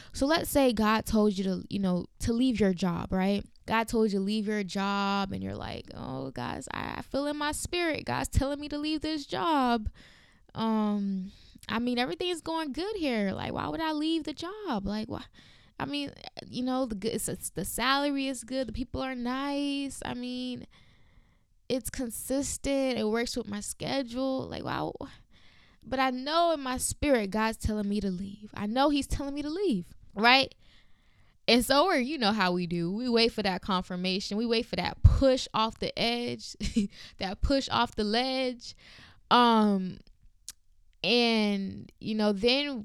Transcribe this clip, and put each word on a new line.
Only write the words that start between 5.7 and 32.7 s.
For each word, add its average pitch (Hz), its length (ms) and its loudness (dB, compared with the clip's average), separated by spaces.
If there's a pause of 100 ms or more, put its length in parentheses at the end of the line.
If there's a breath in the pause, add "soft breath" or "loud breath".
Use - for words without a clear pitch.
"Oh, 135 360 -8
guys, - 420 -6
I, - 260 -6
I - 40 -8
feel 277 240 -4
in 294 100 -2
my 294 160 -2
spirit, 339 540 -2
God's 262 220 -2
telling 285 320 0
me 294 100 -8
to 294 80 -4
leave 302 240 -2
this 311 240 -4
job. 254 640 2 (640 soft breath)
Um, 208 800 0 (360 loud breath)
I 220 100 -2
mean, 240 200 0
everything 330 300 -2
is 349 120 -4
going 320 320 -4
good 381 240 -4
here. 226 360 0
Like, - 200 -6
why - 160 -4
would 302 120 -4
I 320 120 -2
leave 311 320 -2
the 302 100 -6
job? 339 520 -6
Like, 214 220 -6
why?" - 160 -8 (540 soft breath)
I - 80 -6
mean, 285 260 -6 (340)
you 240 160 -6
know, 254 240 0
the 226 80 -6
good, 196 180 -4
it's, - 160 -4
it's, - 220 -8
the 170 140 -6
salary 269 640 0
is 254 160 -6
good. 254 240 -4
The 220 40 -8
people 262 300 -6
are 262 120 -4
nice. 277 920 -4
I - 100 -4
mean, 247 520 -8 (1040 soft breath)
it's 254 220 -2
consistent. 262 1080 -2
It 214 100 0
works 233 280 0
with 226 120 -4
my 202 120 -6
schedule. 262 880 -4
Like, - 160 -8
wow. 139 280 -4 (920 soft breath)
But 247 160 -4
I 262 120 2
know 311 420 2
in 302 80 -2
my 254 180 -4
spirit, 247 520 2
God's 220 260 0
telling 214 320 -2
me 208 120 0
to 196 100 0
leave. 202 440 -8
I 208 120 -4
know 262 240 4
he's 277 160 2
telling 277 280 -4
me 294 80 -4
to 294 80 -4
leave, 311 360 0 (280)
right? 240 400 6 (920 soft breath)
And 233 180 6
so, 285 220 4
or 370 100 2
you 269 200 -2
know 214 160 2
how 185 200 2
we 180 140 -2
do. 170 240 -2